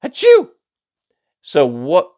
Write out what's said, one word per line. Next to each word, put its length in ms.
Achoo! 480
So 240
what 520